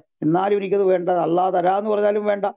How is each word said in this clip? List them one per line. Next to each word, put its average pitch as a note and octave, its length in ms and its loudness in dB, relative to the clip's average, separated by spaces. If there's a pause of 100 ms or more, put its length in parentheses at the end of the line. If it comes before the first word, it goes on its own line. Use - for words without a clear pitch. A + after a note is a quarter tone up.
(220)
എന്നാലും F#3 340 2
എനിക്കത് G3 260 0
വേണ്ട, F3+ 260 0
അള്ളാഹ് F3 440 0
തരാന്ന് F#3 380 0
പറഞ്ഞാലും G#3 340 0
വേണ്ട, G3+ 220 -2 (100)